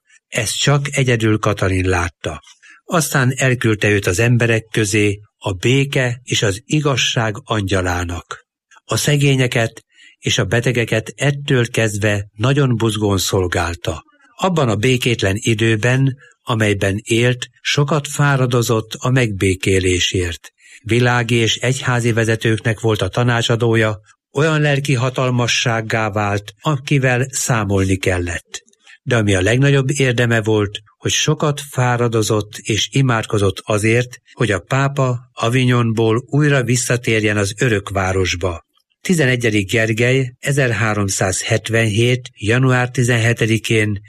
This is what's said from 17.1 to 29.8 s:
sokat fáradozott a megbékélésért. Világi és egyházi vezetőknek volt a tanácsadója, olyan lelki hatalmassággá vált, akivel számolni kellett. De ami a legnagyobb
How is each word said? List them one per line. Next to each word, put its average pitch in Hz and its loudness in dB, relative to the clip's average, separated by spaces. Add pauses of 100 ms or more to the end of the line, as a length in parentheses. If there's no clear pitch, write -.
sokat 143 0
fáradozott 127 0
a 127 -2
megbékélésért. 95 0 (340)
Világi 120 2
és 113 2
egyházi 120 -2
vezetőknek 110 0
volt 107 0
a 95 -2
tanácsadója, 117 0 (320)
olyan 156 0
lelki 143 0
hatalmassággá 117 0
vált, 101 -2
akivel 135 0
számolni 98 0
kellett. 87 -4 (400)
De 127 0
ami 101 2
a 92 2
legnagyobb 131 2